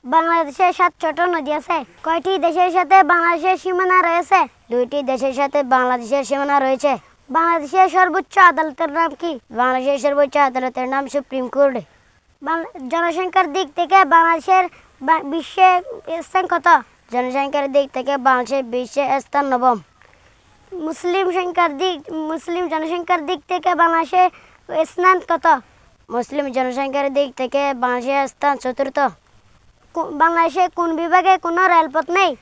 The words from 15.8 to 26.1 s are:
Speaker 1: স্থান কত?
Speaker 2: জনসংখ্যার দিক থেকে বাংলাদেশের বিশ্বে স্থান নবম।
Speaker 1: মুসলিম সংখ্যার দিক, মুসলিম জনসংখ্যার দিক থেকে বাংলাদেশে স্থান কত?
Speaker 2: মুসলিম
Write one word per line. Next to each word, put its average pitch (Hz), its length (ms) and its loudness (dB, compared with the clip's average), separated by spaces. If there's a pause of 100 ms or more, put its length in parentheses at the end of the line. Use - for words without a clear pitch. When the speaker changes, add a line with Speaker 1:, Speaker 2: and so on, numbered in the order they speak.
Speaker 1:
স্থান - 260 -2
কত? 349 200 0 (440)
Speaker 2:
জনসংখ্যার 277 600 -2
দিক 285 220 2
থেকে 262 240 -4
বাংলাদেশের 254 460 0
বিশ্বে 254 560 -4
স্থান 285 260 -2
নবম। 254 320 2 (960)
Speaker 1:
মুসলিম 349 580 -4
সংখ্যার 349 460 -2
দিক, 359 200 -2 (140)
মুসলিম 320 580 -6
জনসংখ্যার 320 560 -4
দিক 359 220 -4
থেকে 359 280 -2
বাংলাদেশে 339 540 2 (560)
স্থান 359 340 2
কত? 339 280 -2 (640)
Speaker 2:
মুসলিম 269 420 -4